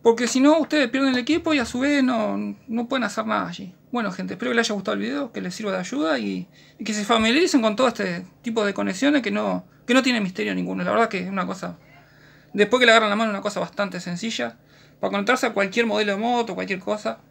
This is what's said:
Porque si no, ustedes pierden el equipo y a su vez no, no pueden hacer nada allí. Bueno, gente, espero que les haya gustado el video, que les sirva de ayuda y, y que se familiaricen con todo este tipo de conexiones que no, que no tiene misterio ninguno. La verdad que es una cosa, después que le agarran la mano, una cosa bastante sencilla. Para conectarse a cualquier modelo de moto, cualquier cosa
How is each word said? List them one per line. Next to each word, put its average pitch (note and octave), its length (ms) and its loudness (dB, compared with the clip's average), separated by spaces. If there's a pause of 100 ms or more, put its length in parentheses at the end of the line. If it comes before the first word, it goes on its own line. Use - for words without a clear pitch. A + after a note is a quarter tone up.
Porque A#3 280 4
si B3+ 100 2
no, D4 200 8
ustedes C#4+ 300 2
pierden C4+ 240 2
el B3 60 2
equipo D#4 340 0
y C#4+ 60 4
a A3+ 60 0
su B3 140 -6
vez C#4+ 220 2
no, G#3 540 0 (140)
no A#3 180 -4
pueden B3+ 160 -2
hacer G#3+ 220 -4
nada G3+ 240 0
allí. F#3 260 -12 (160)
Bueno, A3 220 -2
gente, F#3 220 -8
espero B3 160 -4
que A#3 40 0
les A3+ 120 2
haya G#3+ 80 -2
gustado G3+ 200 -4
el G3 60 -4
video, B3+ 320 -6
que G3+ 80 -8
les F3+ 120 -6
sirva G#3 200 -6
de F#3 40 -2
ayuda C#4 400 -2
y, F#3+ 300 -6 (300)
y G#3+ 80 -10
que A3 80 -4
se G#3 100 -4
familiaricen A#3 580 4
con G#3+ 140 2
todo B3+ 140 4
este F#3 360 -4 (160)
tipo A3+ 220 -2
de G3+ 100 0
conexiones A3 480 0
que G#3+ 80 -4
no, G3+ 360 -2 (200)
que A#3+ 80 2
no C4 80 6
tiene A#3+ 200 0
misterio G3 340 -4
ninguno. F3+ 300 -4
La F#3+ 60 0
verdad A3 180 2
que F#3+ 100 -4
es F3+ 100 -6
una F#3+ 160 -4
cosa, F3+ 320 -10 (760)
después G3+ 260 4
que B3+ 60 6
le A3+ 80 8
agarran A3 160 6
la G3+ 80 0
mano, A3 140 0
una G3 100 -4
cosa G3 180 -4
bastante F3+ 400 -4
sencilla. A3 560 -6 (460)
Para F#3+ 100 -2
conectarse G#3+ 360 0
a A3+ 40 -2
cualquier G3+ 340 0
modelo G#3 280 0
de G3 40 -2
moto, A3+ 380 -2
cualquier F#3 240 -6
cosa G#3 400 -6 (120)